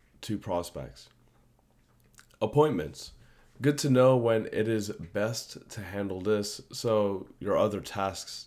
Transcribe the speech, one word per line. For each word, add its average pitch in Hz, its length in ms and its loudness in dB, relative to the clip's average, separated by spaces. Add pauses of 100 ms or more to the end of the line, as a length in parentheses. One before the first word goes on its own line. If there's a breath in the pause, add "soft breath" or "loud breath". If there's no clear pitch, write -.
(200)
to 107 180 -4
prospects. 82 720 -6 (1300)
Appointments. 107 680 0 (500 soft breath)
Good 147 180 2
to 147 120 0
know 127 260 8
when 117 360 2
it 107 160 0
is 107 220 0
best 101 800 -6
to - 100 -12
handle 95 400 -6
this 104 400 0 (120)
so 104 540 0 (140)
your 95 180 2
other 101 220 2
tasks - 680 -6